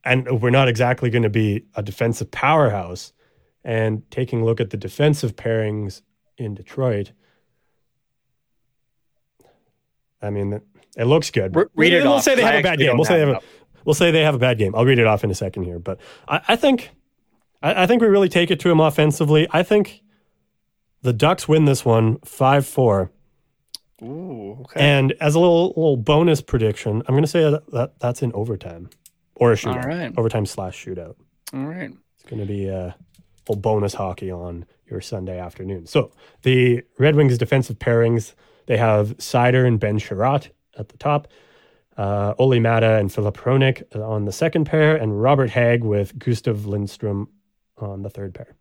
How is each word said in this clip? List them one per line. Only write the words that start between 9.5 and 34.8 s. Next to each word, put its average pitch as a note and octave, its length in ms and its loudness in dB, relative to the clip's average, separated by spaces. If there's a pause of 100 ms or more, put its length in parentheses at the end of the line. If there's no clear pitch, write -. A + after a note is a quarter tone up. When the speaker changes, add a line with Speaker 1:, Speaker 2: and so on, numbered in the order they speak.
Speaker 1:
I G#2 100 -8
mean, G2+ 300 -6 (360)
it A#2 80 -2
looks D3 260 2
good. F#2+ 240 -2
Speaker 2:
Re-, E3+ 100 4 (100)
read E3 180 4
Speaker 1:
We'll, F3 80 4
Speaker 2:
it C#4+ 40 2
Speaker 1:
we'll C#4 100 4
Speaker 2:
off, C#4 80 2
Speaker 1:
say C#4 120 4
they B3 80 2
Speaker 2:
'cause C#3 80 4
I - 40 2
Speaker 1:
have D3 60 4
a - 20 -2
bad F3+ 100 2
Speaker 2:
actually D#3+ 120 2
Speaker 1:
game. C#3+ 60 4
Speaker 2:
don't A#2+ 80 2
Speaker 1:
We'll D#3+ 80 4
say F3+ 80 2
they E3 60 4
Speaker 2:
have D3 80 4
Speaker 1:
have - 0 -
a, C3+ 40 2
Speaker 2:
it A#2 40 0
up. - 80 -10 (420)
Speaker 1:
we'll D3+ 80 4
say E3+ 160 4
they D#3+ 120 4
have D3+ 120 2
a B2 40 -2
bad B2 200 2
game. G2 160 0
I'll A2+ 100 2
read B2+ 140 4
it A#2 80 6
off G#2+ 180 2
in G#2 60 0
a F#2 40 -2
second G2 300 -6
here. F2 140 -10
But F2+ 200 -10 (300)
I, D#3 200 0
I A3+ 80 4
think, C4 340 0 (720)
I, F#3 220 2
I - 20 2
think A#3 160 4
we A3+ 60 4
really G3 200 4
take F3 220 0
it E3+ 100 0
to F3+ 100 2
him D#3+ 100 6
offensively. D3+ 720 2
I E3+ 120 2
think G#3 400 0 (1000)
the B2+ 120 0
Ducks D3+ 340 0
win D#3 160 6
this C#3 200 2
one A2+ 400 2
five C3+ 420 0
four. G2+ 440 2 (920)
Speaker 2:
Ooh, B2 600 -14
okay. - 180 -8
Speaker 1:
And C#3 400 4
as D3+ 140 0
a E3 60 4
little, F3 280 4
little D#3+ 280 0
bonus D3+ 460 2
prediction, A2 640 -2
I'm C3+ 80 -2
gonna D3 120 2
say D#3+ 240 2
that, D3+ 220 -4
that B2 280 -6
that's B2 220 -4
in A#2+ 120 -4
overtime G2+ 560 -10 (460)
or A#2+ 160 4
a - 40 6
shootout. B2+ 280 -6
Speaker 2:
All C3 40 -6
right. D#3+ 300 -8
Speaker 1:
Overtime A2 280 -2
slash F#2 380 -12
shootout. F2+ 320 -14 (380)
Speaker 2:
All C3+ 100 -8
right. D#3 260 -12 (240)
Speaker 1:
It's - 160 -20
gonna G#2+ 160 -8
be G2+ 220 -6
a F#2 260 -8 (540)
little G#2 120 -4
bonus G#2 340 0
hockey F#2 360 -8
on F2 340 -12 (260)